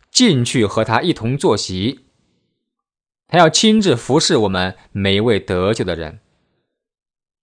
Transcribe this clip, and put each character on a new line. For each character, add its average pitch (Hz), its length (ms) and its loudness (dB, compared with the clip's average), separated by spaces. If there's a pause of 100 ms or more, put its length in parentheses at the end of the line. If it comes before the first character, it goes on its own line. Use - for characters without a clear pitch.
(120)
进 165 320 2
去 117 200 0
和 110 200 -2
他 113 180 0
一 165 100 0
同 135 260 -6
坐 139 180 0
席， 98 480 -6 (1200)
他 160 100 0
要 165 100 6
亲 220 320 2
自 185 140 2
服 127 240 0
侍 165 200 0
我 104 100 2
们 92 280 -4 (140)
每 98 240 -2
一 101 60 2
位 110 180 0
得 92 340 -2
救 120 120 -4
的 90 100 -4
人。 80 240 -12 (1200)